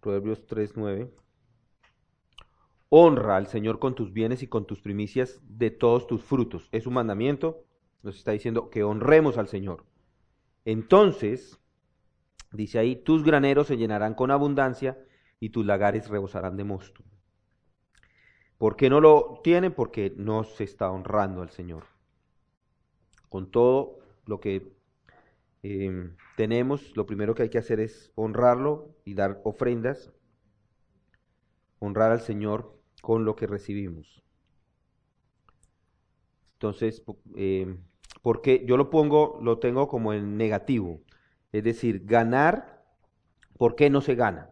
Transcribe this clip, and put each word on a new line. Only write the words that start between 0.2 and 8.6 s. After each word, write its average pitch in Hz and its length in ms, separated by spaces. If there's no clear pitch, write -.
tres 107 320
nueve. 107 380
"Honra 131 460
al 98 100
Señor 110 320
con 131 160
tus 101 180
bienes 117 300
y 131 60
con 101 180
tus 101 160
primicias 104 640
de 110 260
todos 120 360
tus 110 160
frutos". 117 500
Es 113 140
un 123 80
mandamiento, 117 680
nos 101 140
está - 160
diciendo 113 380